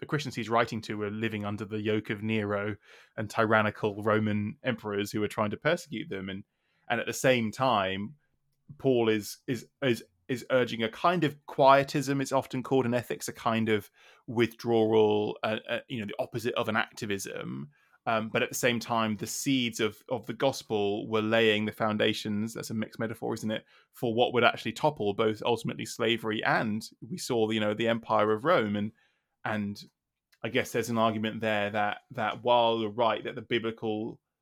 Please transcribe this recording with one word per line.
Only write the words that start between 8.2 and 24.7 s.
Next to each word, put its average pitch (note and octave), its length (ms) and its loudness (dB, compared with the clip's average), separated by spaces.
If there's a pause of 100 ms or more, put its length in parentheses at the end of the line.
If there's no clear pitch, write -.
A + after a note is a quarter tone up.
Paul A#2+ 300 4
is, G#2+ 380 0
is, C3 200 -4 (160)
is, B2 200 0 (260)
is B2 220 -4
urging A#2+ 320 2
a A2 80 0
kind F3 340 0
of D3 120 0 (100)
quietism, C#3 720 4
it's C3+ 120 -4
often B2+ 300 -2
called B2+ 240 2
in A#2+ 80 2
ethics, - 340 -4
a A#2 40 -6
kind A2+ 360 0
of G#2+ 220 2 (360)
withdrawal, A2 1160 4
uh, A2 140 0 (120)
uh, A#2 100 -2 (100)
you B2 120 -6
know, G2+ 60 -6
the G#2 160 -4
opposite A#2+ 320 -4
of A2+ 140 -2
an A2 80 0
activism. A2+ 920 -6 (380)
Um, A2+ 260 -2
but A#2+ 100 0
at B2 60 0
the - 60 -10
same A#2+ 260 0
time, A2+ 380 0
the - 80 -8
seeds B2+ 540 -2
of, G#2+ 180 0 (100)
of A#2 160 -4
the - 80 -8
gospel G#2+ 800 0
were A2 100 2
laying A2 460 4
the G#2 60 -2
foundations, G#2+ 840 -2
that's - 160 -10
a A#2+ 40 -6
mixed A2 240 -6
metaphor, A#2 360 -6
isn't A2 160 -6
it, A2 160 -6 (260)
for A#2 220 -2
what B2 180 4
would A#2+ 120 4
actually - 280 2